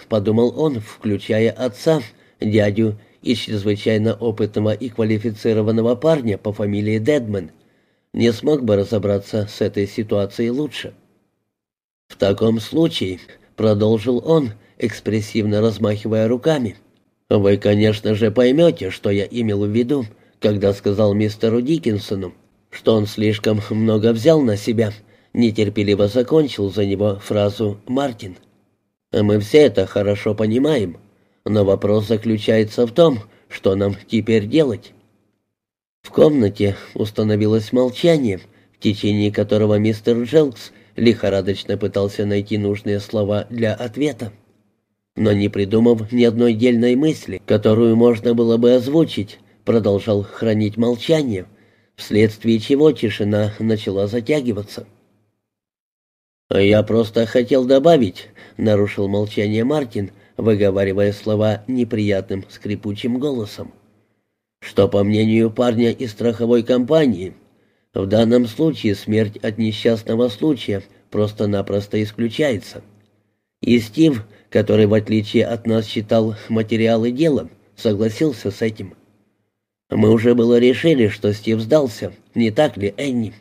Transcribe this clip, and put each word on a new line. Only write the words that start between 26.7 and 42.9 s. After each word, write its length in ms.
за 160
него 300
фразу 720
Мартин. 520
«Мы 260
все 200
это 280
хорошо 480
понимаем, 640
но 180
вопрос 460
заключается 800
в 60
том, 280
что 260
нам 200
теперь 380
делать». 460
В 100
комнате 640
установилось 800
молчание, 680
в 100
течение 480
которого 480
мистер 440
Джелкс 500
лихорадочно 800
пытался 500
найти 320
нужные 420